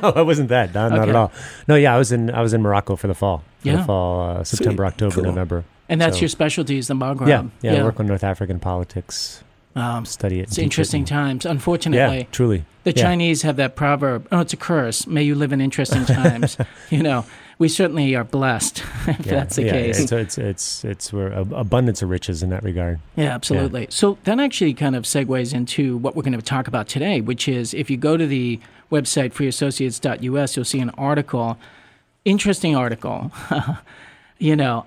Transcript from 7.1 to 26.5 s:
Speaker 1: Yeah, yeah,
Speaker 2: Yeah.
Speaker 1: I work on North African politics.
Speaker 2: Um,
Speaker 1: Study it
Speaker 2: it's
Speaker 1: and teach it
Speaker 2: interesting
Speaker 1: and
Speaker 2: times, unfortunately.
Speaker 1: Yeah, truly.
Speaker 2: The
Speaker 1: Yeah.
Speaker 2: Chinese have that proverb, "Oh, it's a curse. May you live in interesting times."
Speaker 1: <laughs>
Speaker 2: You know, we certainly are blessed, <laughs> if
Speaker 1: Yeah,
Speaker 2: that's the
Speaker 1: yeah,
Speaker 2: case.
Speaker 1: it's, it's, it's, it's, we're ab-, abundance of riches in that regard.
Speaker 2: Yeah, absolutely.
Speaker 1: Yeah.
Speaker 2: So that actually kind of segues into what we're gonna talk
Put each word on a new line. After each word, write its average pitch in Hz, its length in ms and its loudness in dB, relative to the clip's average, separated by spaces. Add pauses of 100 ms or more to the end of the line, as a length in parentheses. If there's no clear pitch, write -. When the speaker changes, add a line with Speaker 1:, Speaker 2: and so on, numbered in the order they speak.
Speaker 1:
Yeah, 139 160 6 (180)
yeah, 110 120 2
Speaker 2:
Yeah. 107 80 4
Speaker 1:
I - 20 2
work 113 160 0
on 107 80 0
North 98 160 0
African 92 360 -2
politics. - 840 -6 (320)
Speaker 2:
Um, 120 300 -4
Speaker 1:
Study 92 340 -4
it 92 40 -4
Speaker 2:
it's 101 80 -10
Speaker 1:
and 101 40 -4
teach - 40 -2
it 165 60 0
Speaker 2:
interesting 143 360 0
Speaker 1:
and - 60 -4
Speaker 2:
times, 143 380 -2
unfortunately. 151 760 2
Speaker 1:
Yeah, 123 120 -6
truly. 107 320 2 (200)
Speaker 2:
The 175 120 2
Speaker 1:
Yeah. - 80 4
Speaker 2:
Chinese 170 380 2
have 151 140 0
that 131 200 0
proverb, 139 560 0
"Oh, 180 100 4
it's 170 120 -2
a - 40 -8
curse. 135 500 -2
May 151 160 2
you 147 120 2
live 143 160 0
in 139 100 2
interesting 131 440 0
times." 123 520 2 (160)
Speaker 1:
<laughs> - 180 -20
Speaker 2:
You 156 100 2
know, 131 240 0 (320)
we 165 120 4
certainly 151 460 2
are 120 80 0
blessed, 131 600 -2 (120)
<laughs> - 120 -4
if 139 180 -2
Speaker 1:
Yeah, 101 80 -2
Speaker 2:
that's 135 220 -2
the - 80 0
Speaker 1:
yeah, 107 80 2
Speaker 2:
case. - 280 0
Speaker 1:
it's, 135 120 2
it's, 113 260 -2
it's, 107 480 -6
it's, 101 280 -8
we're 98 200 -4
ab-, 98 200 -4
abundance 120 500 0
of 92 80 -2
riches 87 320 -4
in 92 80 -2
that 92 120 -4
regard. 87 360 -4 (160)
Speaker 2:
Yeah, 143 180 0
absolutely. - 500 -2
Speaker 1:
Yeah. - 60 -10
Speaker 2:
So 202 360 2
that 220 140 2
actually 190 360 2
kind 135 200 0
of 120 100 -6
segues 131 500 -2
into 123 420 -2
what 123 180 -4
we're 151 80 -4
gonna 127 200 -2
talk 131 240 -2